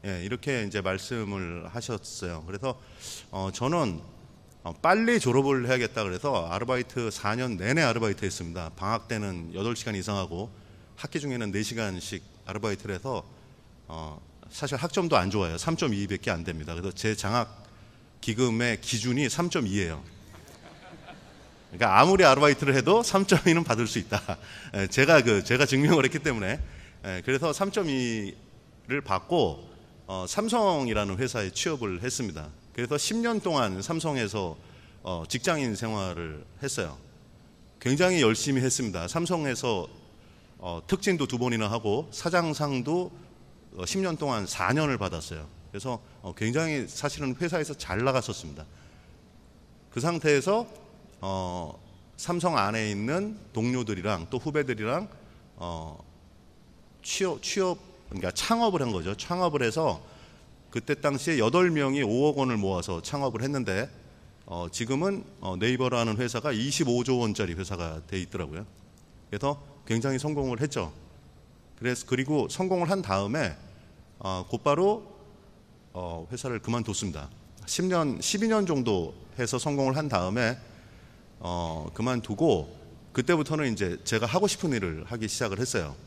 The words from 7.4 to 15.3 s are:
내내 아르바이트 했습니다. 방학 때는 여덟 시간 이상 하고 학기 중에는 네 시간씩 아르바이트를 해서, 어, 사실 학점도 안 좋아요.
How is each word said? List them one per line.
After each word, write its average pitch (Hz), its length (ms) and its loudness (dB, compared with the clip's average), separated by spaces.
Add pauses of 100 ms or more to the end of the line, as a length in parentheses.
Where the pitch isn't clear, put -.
내내 123 240 2
아르바이트 113 440 2
했습니다. 85 500 -6
방학 107 320 -4
때는 92 460 -6
여덟 107 220 -2
시간 113 200 -6
이상 98 220 -2
하고 90 320 -4 (460)
학기 - 240 -8
중에는 123 320 -4
네 101 120 -2
시간씩 101 600 -6 (220)
아르바이트를 101 500 -4
해서, 101 280 -6 (640)
어, 78 320 -10 (300)
사실 143 260 -6
학점도 160 400 0
안 95 140 4
좋아요. 90 280 0